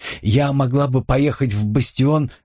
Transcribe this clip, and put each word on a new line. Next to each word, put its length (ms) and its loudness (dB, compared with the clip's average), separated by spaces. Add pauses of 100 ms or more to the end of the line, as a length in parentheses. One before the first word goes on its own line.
(220)
"Я 300 2
могла 360 0
бы 160 0
поехать 480 0
в 140 -2
Бастион 640 0 (140)